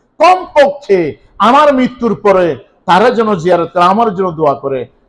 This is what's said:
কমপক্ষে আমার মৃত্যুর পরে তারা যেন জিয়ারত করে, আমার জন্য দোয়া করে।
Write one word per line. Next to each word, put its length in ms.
কমপক্ষে 1000
আমার 340
মৃত্যুর 420
পরে 420
তারা 240
যেন 260
জিয়ারত 380
করে, 100
আমার 320
জন্য 160
দোয়া 220
করে। 340